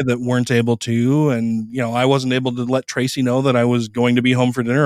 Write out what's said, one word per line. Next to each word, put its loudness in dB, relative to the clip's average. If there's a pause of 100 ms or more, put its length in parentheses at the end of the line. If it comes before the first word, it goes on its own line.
that -2
weren't -2
able 2
to. 0
And, -2
you -6
know, -4
I 0
wasn't 2
able -2
to -4
let -2
Tracy -4
know 0
that 2
I 4
was 0
going 0
to 2
be 2
home 2
for -4
dinner 2